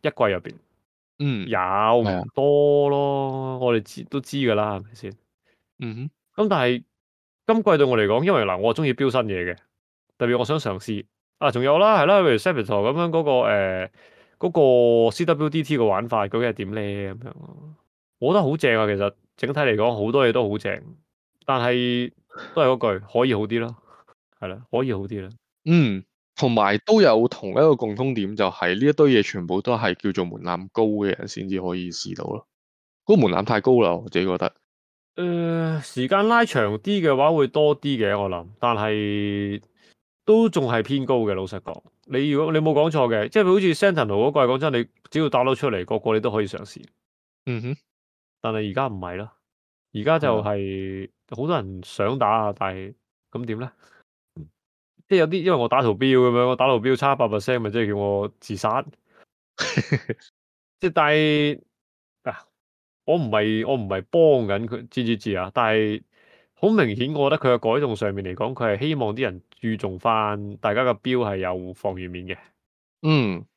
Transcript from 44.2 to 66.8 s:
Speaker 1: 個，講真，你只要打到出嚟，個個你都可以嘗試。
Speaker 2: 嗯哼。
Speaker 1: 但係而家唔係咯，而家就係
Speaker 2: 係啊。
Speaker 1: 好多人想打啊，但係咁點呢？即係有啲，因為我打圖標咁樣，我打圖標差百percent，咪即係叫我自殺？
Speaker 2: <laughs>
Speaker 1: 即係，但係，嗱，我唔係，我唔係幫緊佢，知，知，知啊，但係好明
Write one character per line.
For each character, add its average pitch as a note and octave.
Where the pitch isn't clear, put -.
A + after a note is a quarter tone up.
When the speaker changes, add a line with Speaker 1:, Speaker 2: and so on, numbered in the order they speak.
Speaker 1:
個， C#3+
講 B2+
真， D3
你 A#2+
只 D3+
要 D#3
打 B2+
到 C3
出 C3+
嚟， F#2+
個 A2
個 A2
你 A2
都 A2+
可 G#2+
以 G2+
嘗 F#2+
試。 -
Speaker 2:
嗯 A#2+
哼。 B2+
Speaker 1:
但 A2+
係 G#2+
而 -
家 C3
唔 G#2
係 F2+
咯， G#2+
而 G#2
家 D#3+
就 A#2+
係 -
Speaker 2:
係 F#2+
啊。 -
Speaker 1:
好 C#3
多 F3
人 F#2+
想 A2
打 A#2+
啊， G#2+
但 F#2+
係 F#2+
咁 A#2+
點 A2+
呢？ C3
即 G3
係 F3+
有 D#3
啲， F3
因 F#3
為 -
我 A#2+
打 B2+
圖 A#2
標 B2+
咁 B2
樣， A#2+
我 B2+
打 B2+
圖 C3+
標 B2+
差 C#3
百 C3
percent， A2
咪 A2
即 A2+
係 A2
叫 G#2
我 G2+
自 -
殺？ A#2
Speaker 2:
<laughs> -
Speaker 1:
即 F#3+
係， E3
但 D3+
係， D3+
嗱， -
我 D#3
唔 C3+
係， A2
我 C3+
唔 G#2+
係 F#2+
幫 E3+
緊 A#2
佢， A#2+
知， B2+
知， A2+
知 G#2
啊， F#2
但 A2+
係 G#2+
好 G3+
明 D3